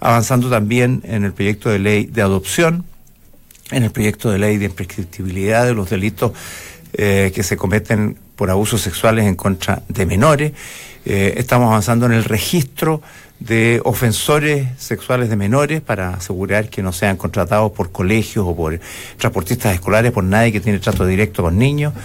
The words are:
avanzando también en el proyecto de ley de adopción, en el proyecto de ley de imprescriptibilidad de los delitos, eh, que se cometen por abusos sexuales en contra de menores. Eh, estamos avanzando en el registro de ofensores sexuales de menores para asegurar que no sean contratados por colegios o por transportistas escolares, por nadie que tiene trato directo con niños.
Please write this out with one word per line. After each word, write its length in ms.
avanzando 480
también 560
en 180
el 80
proyecto 380
de 100
ley 280
de 140
adopción, 640
en 140
el 80
proyecto 400
de 60
ley 200
de 80
imprescriptibilidad 1000
de 80
los 160
delitos, 440
eh, 420
que 80
se 140
cometen 600
por 140
abusos 320
sexuales 460
en 80
contra 520
de 180
menores. 460
Eh, 320
estamos 320
avanzando 360
en 60
el 140
registro 760
de 420
ofensores 840
sexuales 520
de 60
menores 460
para 320
asegurar 560
que 140
no 100
sean 240
contratados 540
por 200
colegios 560
o 80
por 240
transportistas 560
escolares, 380
por 120
nadie 280
que 80
tiene 180
trato 300
directo 340
con 160
niños. 340